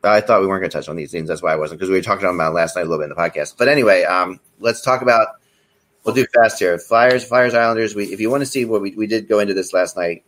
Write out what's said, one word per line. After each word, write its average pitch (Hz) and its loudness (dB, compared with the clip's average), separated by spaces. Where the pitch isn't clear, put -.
I 107 4
thought 107 4
we 98 2
weren't 95 -2
gonna 82 -4
touch 76 -8
on 78 -8
these 76 -10
things. 82 -8
That's 82 -4
why 80 0
I - 0
wasn't, 78 -6
'cause 92 -4
we 95 2
were 92 2
talking 95 -2
about 87 0
them 80 0
last 82 0
night 90 -2
a 82 -4
little 82 0
bit 76 -6
in - -12
the - -
podcast. 82 -4
But 120 4
anyway, 110 4
um, 90 -2
let's 113 -2
talk 127 0
about, 117 4
we'll 110 -2
do 127 2
fast 113 4
here. 87 0
Flyers, 120 2
Flyers, 120 0
Islanders. 113 0
We, 104 -4
if 98 -10
you 110 0
wanna 139 -2
see 131 -4
what 110 0
we, 98 -8
we 107 -2
did 107 -4
go 107 4
into 101 0
this 92 -4
last 90 0
night 87 -4